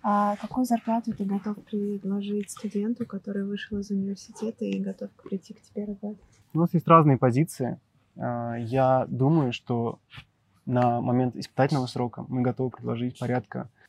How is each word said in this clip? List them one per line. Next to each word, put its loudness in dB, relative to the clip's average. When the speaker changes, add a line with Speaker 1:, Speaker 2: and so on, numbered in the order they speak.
Speaker 1:
А 2
какую -2
зарплату 0
ты -6
готов -2
предложить -4
студенту, -4
который -6
вышел -6
из -8
университета -4
и -2
готов -6
к-, -20
прийти -8
к -20
тебе -8
работать? -10
Speaker 2:
У 2
нас 2
есть 0
разные 8
позиции. 0
А, -6
я 2
думаю, 2
что -2
на 2
момент 0
испытательного 0
срока -6
мы -2
готовы 0
предложить -6
порядка -4